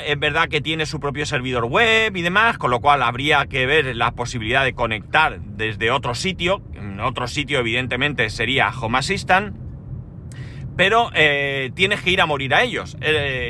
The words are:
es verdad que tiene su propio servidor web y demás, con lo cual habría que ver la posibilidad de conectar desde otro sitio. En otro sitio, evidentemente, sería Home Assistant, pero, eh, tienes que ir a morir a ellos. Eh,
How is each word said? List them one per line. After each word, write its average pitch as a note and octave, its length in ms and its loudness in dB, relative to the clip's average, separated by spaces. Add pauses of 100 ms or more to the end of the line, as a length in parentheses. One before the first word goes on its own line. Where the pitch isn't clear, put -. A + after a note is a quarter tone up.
es D3 140 0
verdad D3+ 280 0
que C#3+ 140 -2
tiene D#3 240 -2
su D3+ 140 -6
propio C#3 260 -4
servidor B2 400 -2
web A3 500 2
y F3 60 -4
demás, G#3 380 2
con C#3 100 0
lo B2 100 2
cual C#3+ 220 6
habría C#3 460 2
que C3 180 0
ver C3+ 300 2
la A#2 160 0
posibilidad A#2+ 520 0
de B2 120 0
conectar A#2 640 0
desde G#2 500 -2
otro C3 240 0
sitio. F#3+ 480 -2 (140)
En G2 240 -10
otro B2 280 -2
sitio, C#3+ 300 -2
evidentemente, B2 720 0
sería A#2 400 0
Home A#2 300 -2
Assistant, F#3+ 560 0 (1200)
pero, G#3 380 4
eh, C#3 580 2
tienes G3 280 0
que F3+ 100 0
ir F#3 100 4
a E3+ 60 6
morir C#3 260 0
a F3+ 80 6
ellos. D#3 400 -2
Eh, C#3 480 0